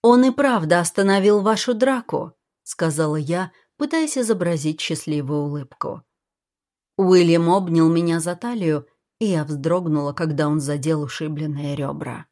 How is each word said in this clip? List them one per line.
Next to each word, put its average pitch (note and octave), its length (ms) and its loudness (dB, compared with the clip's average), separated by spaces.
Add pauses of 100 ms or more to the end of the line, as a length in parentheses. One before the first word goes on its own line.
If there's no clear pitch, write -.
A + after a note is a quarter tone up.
«Он B3 220 6
и C4 80 2
правда G3+ 480 2
остановил G3 600 2
вашу G#3+ 340 0
драку», A#3 580 -2 (320)
сказала D#3 520 -2
я, E3 360 -4 (240)
пытаясь D#4 420 -2
изобразить E3+ 640 -2
счастливую D3 640 -4
улыбку. C#3+ 600 -8 (920)
Уильям E3+ 520 6
обнял E3+ 400 4
меня E3 300 2
за E3+ 160 -4
талию, E3+ 520 -4 (340)
и A3 60 0
я E3 180 0
вздрогнула, D3+ 680 -2
когда D3+ 360 -2
он D3+ 120 0
задел D3 420 -2
ушибленные D3 760 -6
рёбра. C#3 560 -8